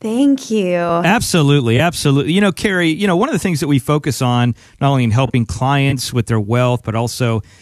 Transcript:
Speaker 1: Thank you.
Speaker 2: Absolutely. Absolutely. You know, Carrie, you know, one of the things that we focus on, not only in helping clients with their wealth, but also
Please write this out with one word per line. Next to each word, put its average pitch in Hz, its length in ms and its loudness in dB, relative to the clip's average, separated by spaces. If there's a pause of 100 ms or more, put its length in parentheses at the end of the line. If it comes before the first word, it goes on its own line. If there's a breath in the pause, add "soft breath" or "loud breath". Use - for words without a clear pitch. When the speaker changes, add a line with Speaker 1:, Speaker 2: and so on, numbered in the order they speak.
Speaker 1:
Thank 262 500 0
you. 185 240 0
Speaker 2:
Absolutely. 165 1040 2
Absolutely. 143 540 0
You 202 80 2
know, 196 100 2
Carrie, 180 380 0
you 175 180 -2
know, 175 80 2
one 233 140 0
of 294 40 -2
the 185 60 0
things 170 220 -2
that 156 60 -4
we 143 120 2
focus 147 420 -2
on, 123 340 0 (260 soft breath)
not 139 80 2
only 131 160 2
in 110 60 0
helping 123 340 0
clients 139 680 -2
with 120 160 -2
their 113 120 0
wealth, 123 440 0
but 110 120 -6
also 117 460 -2 (200 soft breath)